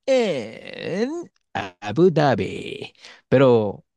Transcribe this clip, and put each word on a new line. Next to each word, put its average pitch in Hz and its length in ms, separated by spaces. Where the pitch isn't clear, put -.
en 196 1040
Abu 107 560
Dhabi. 143 840
Pero 120 560